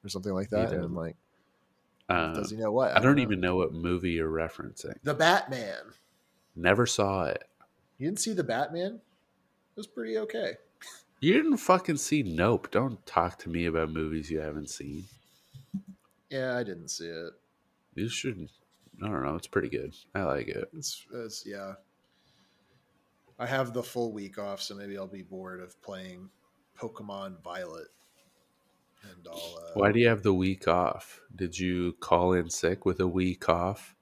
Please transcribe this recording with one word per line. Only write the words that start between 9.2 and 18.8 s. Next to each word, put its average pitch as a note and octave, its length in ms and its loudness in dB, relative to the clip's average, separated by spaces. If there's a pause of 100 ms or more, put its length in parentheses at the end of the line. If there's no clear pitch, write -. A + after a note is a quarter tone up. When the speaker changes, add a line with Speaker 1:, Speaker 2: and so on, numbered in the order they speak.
Speaker 1:
was G#3 100 -12
pretty - 320 -4
okay. - 380 -4 (640)
Speaker 2:
You E3 140 6
didn't D4+ 240 6
fucking F3+ 400 4
see D3+ 240 0
Nope. F#2+ 480 2
Don't A#2+ 380 0
talk F2 320 0
to - 100 -10
me E2+ 160 0
about D#2+ 240 0
movies D#2 400 -4
you D#2 100 -2
haven't D2+ 300 -6
seen. C#2+ 360 -10 (1200)
Speaker 1:
Yeah, C3 280 -2
I B2 60 0
didn't E2+ 260 -8
see E2 180 -8
it. E2+ 260 -8 (640)
Speaker 2:
You G#2 120 -2
should. G#2+ 400 -6 (540)